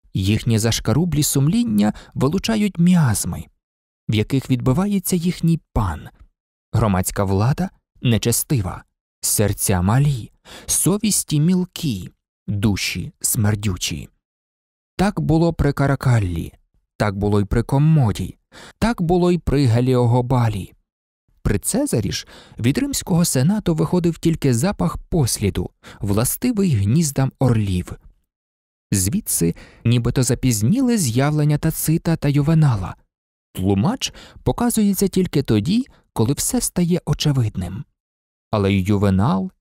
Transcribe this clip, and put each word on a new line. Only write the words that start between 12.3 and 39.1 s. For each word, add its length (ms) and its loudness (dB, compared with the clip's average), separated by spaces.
душі 760 -2
смердючі. 880 -2
Так 240 0
було 340 2
при 200 0
Каракаллі, 800 0
так 200 0
було 240 2
й 40 0
при 180 0
Коммоді, 760 2
так 220 0
було 300 2
й 60 2
при 280 0
Геліогобалі. 1080 2
При 180 0
Цезарі 520 -2
ж 160 -8
від 180 0
римського 480 -2
сенату 500 0
виходив 420 0
тільки 360 0
запах 440 -2
посліду, 720 -2
властивий 760 0
гніздам 640 0
орлів. 580 0
Звідси 640 -2
нібито 400 2
запізніле 760 0
з'явлення 600 0
Тацита 580 -2
та 140 -2
Ювенала. 640 2
Тлумач 600 0
показується 640 0
тільки 360 0
тоді, 420 0
коли 200 0
все 280 -4
стає 440 0
очевидним. 800 -2
Але 220 2
й 100 2
Ювенал, 760 2